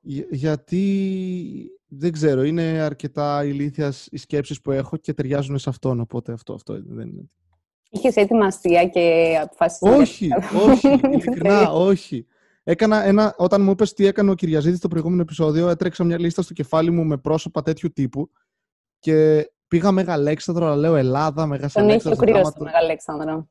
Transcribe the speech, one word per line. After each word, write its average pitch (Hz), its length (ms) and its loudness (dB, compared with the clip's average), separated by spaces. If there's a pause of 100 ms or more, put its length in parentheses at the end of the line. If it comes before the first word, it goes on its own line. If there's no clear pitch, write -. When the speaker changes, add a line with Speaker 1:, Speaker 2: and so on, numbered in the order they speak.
Speaker 1:
Για-, 135 280 -12
γιατί, 185 1400 -4 (160)
δεν 147 240 -6
ξέρω, 147 320 2
είναι 165 180 0
αρκετά 147 840 -4
ηλίθιας 143 640 -6
οι 147 60 -14
σκέψεις 143 440 -6
που 139 100 -6
έχω 135 260 -4
και 156 160 -8
ταιριάζουν 139 440 -4
σε 135 120 -6
αυτόν, 127 300 -4
οπότε 117 320 -8
αυτό, 110 220 -14
αυτό 104 200 -14 (120)
δεν 113 220 -14
είναι. - 220 -18 (600)
Speaker 2:
Είχες 220 260 0
έτοιμα 214 300 4
αστεία 175 420 2
και 165 540 2
αποφάσισες 170 480 0
να 254 80 8
Speaker 1:
Όχι, 233 300 2
Speaker 2:
τα-, 185 220 -2 (100)
<laughs> 214 120 6
Speaker 1:
όχι, 262 160 4 (100)
Speaker 2:
δεν 269 140 2
Speaker 1:
ειλικρινά, 208 460 2
Speaker 2:
θέλεις. 185 160 4
Speaker 1:
όχι. 175 520 0 (380)
Έκανα 214 400 2
ένα, 202 340 2
όταν 185 240 2
μου 196 100 4
είπες 190 220 0
τι 196 120 2
έκανε 196 260 2
ο - 20 2
Κυριαζίδης 165 440 0
στο 185 100 -6
προηγούμενο 170 340 -2
επεισόδιο, 160 480 0
έτρεξα 175 340 -2
μια 170 160 0
λίστα 170 220 -2
στο 175 120 -8
κεφάλι 160 380 0
μου 170 140 0
με 147 120 -2
πρόσωπα 156 440 -4
τέτοιου 160 320 -4
τύπου 139 380 -4 (680)
και 156 480 2 (200)
πήγα 175 240 2
Μέγα 185 220 0
Αλέξανδρο, 156 520 -2
αλλά 147 100 0
λέω 156 200 2
Ελλάδα, 143 500 0
Μέγας 139 280 -6
Speaker 2:
Τον 208 160 4
έχει 220 180 2
ο 151 40 0
Speaker 1:
Αλέξανδρος, - 140 0
Speaker 2:
κρυός 214 120 4
Speaker 1:
γάμα 185 120 2
Speaker 2:
στο - 100 -14
Speaker 1:
το- 151 60 -10
Speaker 2:
Μέγα 160 120 -2
Αλέξανδρο. 156 720 -4